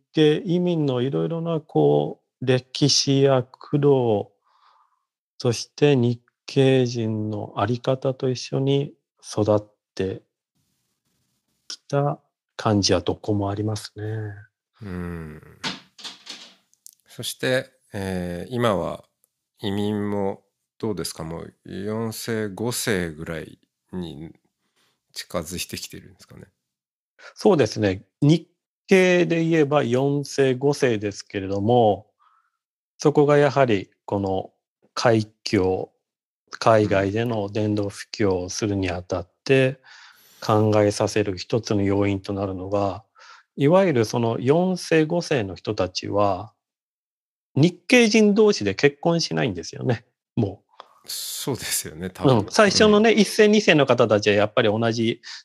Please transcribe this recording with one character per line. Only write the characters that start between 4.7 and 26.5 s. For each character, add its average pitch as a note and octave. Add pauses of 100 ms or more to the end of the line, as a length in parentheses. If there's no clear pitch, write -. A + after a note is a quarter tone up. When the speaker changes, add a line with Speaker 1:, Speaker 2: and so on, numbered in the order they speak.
Speaker 1:
そ B2
し -
て D3
日 A#2+ (240)
系 C3+
人 A2
の G#2
あ G#2+
り A#2+
方 C3
と C3
一 A#2+
緒 -
に C#3 (280)
育 G#2
っ G#2 (320)
て F#2+ (1400)
き -
た C#3+ (340)
感 G#2
じ F#2
は E2+
ど F#2
こ -
も G2
あ G2+
り G#2+
ま G#2+
す -
ね。 G#2+ (800)
Speaker 2:
う A2
ん。 F2 (1700)
そ -
し -
て、 C3 (220)
え F#2
ー、 B2+
今 A#2
は D#2 (580)
移 G2+
民 G#2
も G2+ (320)
ど A2+
う F#2
で E2+
す -
か？ E2+
も E2
う E2 (120)
四 G#2+
世、 A2
五 G#2+
世 F2+
ぐ D#2
ら D#2+
い - (320)
に D#2+ (800)
近 -
づ E2+
い -
て -
き -
て F#2
る F#2
ん -
で -
す -
か -
ね？ - (880)